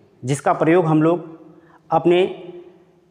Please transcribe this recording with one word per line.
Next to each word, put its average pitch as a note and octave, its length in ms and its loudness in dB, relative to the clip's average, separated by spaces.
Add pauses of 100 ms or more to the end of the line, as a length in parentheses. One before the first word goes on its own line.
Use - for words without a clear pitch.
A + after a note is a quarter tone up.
(240)
जिसका C#3+ 300 -2
प्रयोग D#3+ 320 2
हम D#3 180 2
लोग E3+ 200 0 (640)
अपने E3 280 2 (920)